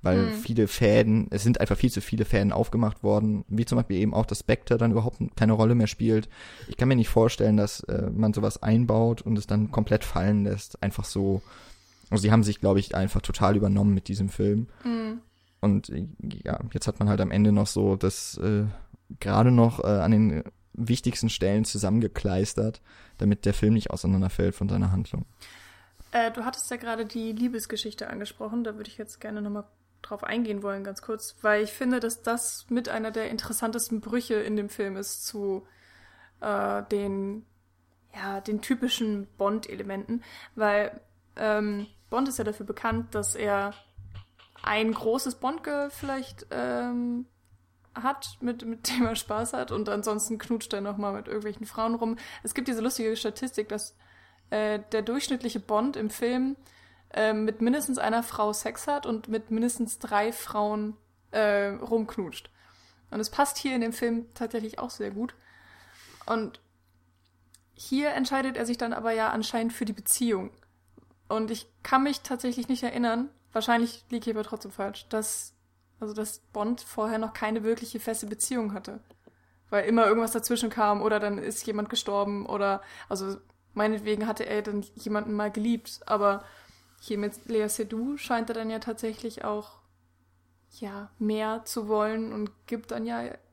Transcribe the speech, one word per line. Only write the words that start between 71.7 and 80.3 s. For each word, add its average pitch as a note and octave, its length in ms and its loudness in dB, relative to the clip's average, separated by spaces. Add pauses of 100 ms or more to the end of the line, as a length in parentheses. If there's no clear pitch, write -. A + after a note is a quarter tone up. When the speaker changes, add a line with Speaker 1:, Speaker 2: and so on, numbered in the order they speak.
Speaker 2:
kann C4 200 2
mich C#4 180 -2
tatsächlich B3 480 -6
nicht B3+ 140 -2
erinnern, A#3+ 460 -2 (240)
wahrscheinlich A#3 580 0
liege A#3 200 -6
ich A3 60 -2
aber G#3+ 80 -4
trotzdem G#3 280 -10
falsch, G3+ 360 -10
dass, - 460 -6 (460)
also G#3+ 120 -8
dass G#3+ 280 -8 (120)
Bond A3 280 -2
vorher A3 380 -4
noch A3 140 -4
keine A3 300 -4
wirkliche A3+ 380 -4
feste A3 260 -6
Beziehung G#3+ 480 -4
hatte. G3+ 260 -12 (720)
Weil G3+ 160 2
immer A3+ 200 6
irgendwas A3+ 260 4